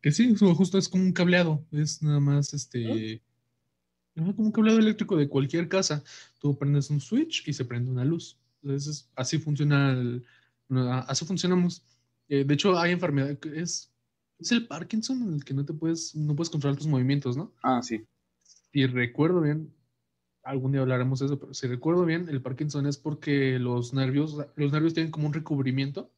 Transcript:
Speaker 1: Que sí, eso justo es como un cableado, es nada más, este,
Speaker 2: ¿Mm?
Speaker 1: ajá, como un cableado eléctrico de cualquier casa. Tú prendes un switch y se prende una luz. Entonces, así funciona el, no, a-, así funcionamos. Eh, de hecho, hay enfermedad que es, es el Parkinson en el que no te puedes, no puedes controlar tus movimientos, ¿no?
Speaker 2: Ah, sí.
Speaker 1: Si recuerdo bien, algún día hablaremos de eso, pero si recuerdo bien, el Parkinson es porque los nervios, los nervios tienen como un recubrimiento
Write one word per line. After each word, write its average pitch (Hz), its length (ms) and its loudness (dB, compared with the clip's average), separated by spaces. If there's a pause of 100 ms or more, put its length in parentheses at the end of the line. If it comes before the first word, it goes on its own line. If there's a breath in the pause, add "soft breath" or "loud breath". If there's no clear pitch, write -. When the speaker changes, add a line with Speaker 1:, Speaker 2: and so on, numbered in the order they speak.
Speaker 1:
Que 143 100 4
sí, 233 220 4
eso 196 220 8
justo 190 220 2
es 190 100 0
como 185 160 2
un 185 80 4
cableado, 175 600 4
es 151 300 -2
nada 147 200 4
más, 143 320 2
este, 113 680 -4 (920)
Speaker 2:
¿Mm? 160 60 -6
Speaker 1:
ajá, 190 140 -2
como 214 120 0
un 208 60 2
cableado 220 260 6
eléctrico 214 380 2
de 147 100 2
cualquier 143 400 0
casa. 165 340 0 (380 loud breath)
Tú 143 180 0
prendes 143 320 0
un 147 120 -2
switch 311 460 -2
y 147 60 -4
se 123 120 -4
prende 120 260 -4
una 127 140 -2
luz. 165 340 -4 (240)
Entonces, 143 520 -6
así 131 240 -2
funciona 143 520 2
el, 123 340 -2 (440 soft breath)
no, 127 220 0
a-, 127 100 0
así 135 240 -6
funcionamos. 180 580 0 (460)
Eh, 139 160 2
de 143 80 4
hecho, 180 260 4
hay 175 140 2
enfermedad 143 460 0
que 156 200 -8
es, - 320 -8 (480)
es - 140 -2
el 240 140 -2
Parkinson 220 540 -6
en 196 120 -4
el 143 100 -4
que 135 100 -8
no 143 120 -2
te 160 80 -10
puedes, 165 420 -4
no 151 180 -2
puedes 165 160 -2
controlar 139 280 -2
tus 147 100 -6
movimientos, 135 480 0
¿no? 170 160 -8 (100)
Speaker 2:
Ah, 127 220 2
sí. 110 220 -6 (680)
Speaker 1:
Si 135 140 2
recuerdo 131 560 2
bien, 156 320 -2 (680)
algún 131 280 -2
día 135 100 2
hablaremos 127 380 0
de 135 60 -2
eso, 143 140 -2
pero - 160 -16
si 131 120 -6
recuerdo 160 380 0
bien, 170 240 -2
el 135 120 -4
Parkinson 143 440 -4
es 143 120 -2
porque 139 640 -2
los 123 340 -2
nervios, 139 440 0 (180)
los 143 160 0
nervios 156 220 2
tienen 160 180 -2
como 151 160 -4
un 147 60 -2
recubrimiento 139 840 -4